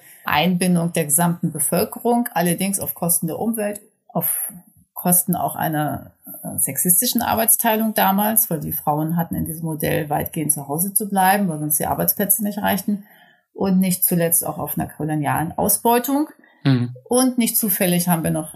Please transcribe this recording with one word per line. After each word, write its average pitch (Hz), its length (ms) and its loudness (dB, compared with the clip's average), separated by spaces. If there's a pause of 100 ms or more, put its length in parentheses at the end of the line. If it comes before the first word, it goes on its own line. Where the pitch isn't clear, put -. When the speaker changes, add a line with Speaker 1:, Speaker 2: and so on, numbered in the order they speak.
(240)
Speaker 1:
Einbindung 175 720 2
der 165 120 0
gesamten 170 460 0
Bevölkerung, 226 800 0
allerdings 175 460 0
auf - 140 -6
Kosten 170 340 -2
der 156 120 -4
Umwelt, 208 420 -4 (260)
auf - 440 -4 (420)
Kosten 175 420 0
auch 143 200 -2
einer, 151 580 -4 (300)
äh, 101 140 -8
sexistischen 185 640 0
Arbeitsteilung 220 720 2
damals, 202 560 2
weil 160 100 -2
die 156 120 -6
Frauen 156 460 0
hatten 165 180 -2
in - 100 -2
diesem 165 200 -6
Modell 156 440 -2
weitgehend 151 420 -2
zu 143 160 -4
Hause 175 260 -4
zu 214 160 -2
bleiben, 196 380 4
weil 151 120 -2
sonst 151 180 0
die - 80 -2
Arbeitsplätze 170 580 0
nicht 208 160 -4
reichten 196 440 0 (500)
und 190 260 2
nicht 185 260 2
zuletzt 170 400 2
auch 156 120 -4
auf 147 200 -6
einer 151 100 -4
kolonialen 151 720 -2
Ausbeutung. 247 720 2 (340)
Speaker 2:
Mhm. 123 320 2 (120)
Speaker 1:
Und 254 300 4
nicht 233 200 2
zufällig 180 500 2
haben 165 160 2
wir 165 80 0
noch 160 240 -4